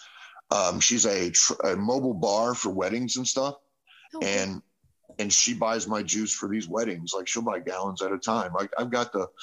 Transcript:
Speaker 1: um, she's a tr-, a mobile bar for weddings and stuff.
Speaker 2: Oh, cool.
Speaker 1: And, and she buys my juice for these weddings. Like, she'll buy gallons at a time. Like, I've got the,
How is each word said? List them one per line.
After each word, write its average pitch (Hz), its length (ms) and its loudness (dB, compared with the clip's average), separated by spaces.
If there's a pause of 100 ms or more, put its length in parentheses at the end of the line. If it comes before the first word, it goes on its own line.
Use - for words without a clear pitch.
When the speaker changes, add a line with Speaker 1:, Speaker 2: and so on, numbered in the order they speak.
(500)
Speaker 1:
um, 90 300 4
she's 117 260 4
a 95 260 2
tr-, 82 220 4 (120)
a 80 100 2
mobile 123 380 0
bar 117 420 2
for 113 140 -2
weddings 104 480 0
and 127 100 -4
stuff. 139 280 0
Speaker 2:
Oh, - 640 -20
cool. - 40 -4
Speaker 1:
And, - 380 0 (580)
and 104 120 -2
she - 220 4
buys 113 340 0
my 107 140 0
juice 104 320 -2
for - 160 -4
these 101 180 -4
weddings. 90 460 -4
Like, 95 140 -6
she'll 117 160 -2
buy 104 160 -2
gallons 92 420 -4
at 95 100 0
a 98 60 0
time. 101 360 -2
Like, 98 240 -2
I've 123 120 -2
got 120 220 -2
the, 95 160 -2 (160)